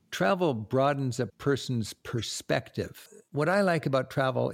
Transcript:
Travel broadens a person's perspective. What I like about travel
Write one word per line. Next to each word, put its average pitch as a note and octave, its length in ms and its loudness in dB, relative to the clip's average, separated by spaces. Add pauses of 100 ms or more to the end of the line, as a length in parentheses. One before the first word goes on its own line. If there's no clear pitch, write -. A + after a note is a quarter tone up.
(100)
Travel F3+ 440 2
broadens C3 640 0
a A#2+ 60 0
person's B2 640 -2
perspective. - 1160 -6 (220)
What D3+ 200 0
I G3+ 100 2
like F3 240 2
about C3 240 0
travel B2+ 460 0